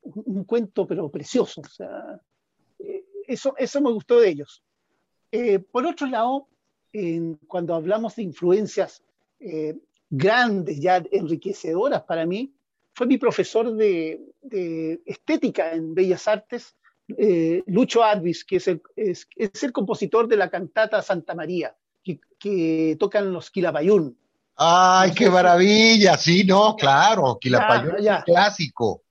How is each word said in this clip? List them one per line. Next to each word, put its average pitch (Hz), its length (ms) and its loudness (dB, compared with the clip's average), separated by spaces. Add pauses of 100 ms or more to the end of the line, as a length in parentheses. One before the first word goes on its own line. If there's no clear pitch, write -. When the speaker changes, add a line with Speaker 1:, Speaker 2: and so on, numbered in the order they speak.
Speaker 1:
un, 220 260 -16
un 196 180 -8
cuento, 226 420 -4
pero 165 240 -8
precioso. - 500 -6
O 143 80 -20
sea, - 520 -16 (580)
eh, 392 260 -12 (240)
eso, 269 300 -4
eso 269 220 -4
me 277 120 0
gustó 226 280 0
de 208 100 6
ellos. 143 320 -12 (680)
Eh, 220 280 0
por 233 280 -4
otro 339 200 -6
lado, 254 420 -4 (440)
en, 165 420 -6 (120)
cuando 170 280 -6
hablamos 190 420 -4
de 233 60 -8
influencias, 180 800 -2 (380)
eh, 156 360 -8 (320)
grandes, 190 720 0
ya 180 300 2
enriquecedoras 185 920 -4
para 165 200 -4
mí, 202 300 -6 (400)
fue 247 120 -4
mi 254 120 2
profesor 226 560 -2
de, 175 460 0 (200)
de 170 640 -8
estética 196 680 -4
en 160 220 -8
Bellas 185 340 0
Artes, 214 480 -6 (420)
eh, 170 480 0
Lucho 233 360 2
Advis, 180 420 0
que 190 120 -4
es 180 120 -2
el, 170 120 -4 (140)
es, 196 320 -6 (100)
es - 280 -6
el 262 80 -4
compositor 240 560 -2
de 226 80 2
la 185 120 0
cantata 214 540 -2
Santa 175 320 -6
María, 160 420 -8 (260)
que, 170 180 -10 (180)
que 160 600 -2
tocan 202 340 -2
los 170 180 -10
Quilapayún. 165 680 0 (420)
Speaker 2:
¡Ay, 185 520 6
Speaker 1:
No - 40 -6
Speaker 2:
qué 226 100 2
Speaker 1:
sé 196 60 8
si 180 40 4
Speaker 2:
maravilla! 190 840 6
Sí, 180 280 2
no, 202 320 4
claro, 143 640 2
Quilapayún 123 520 2
Speaker 1:
Ya, 180 80 -4
Speaker 2:
es 208 60 -2
Speaker 1:
ya. 208 140 2
Speaker 2:
un 143 40 -6
clásico. 170 880 0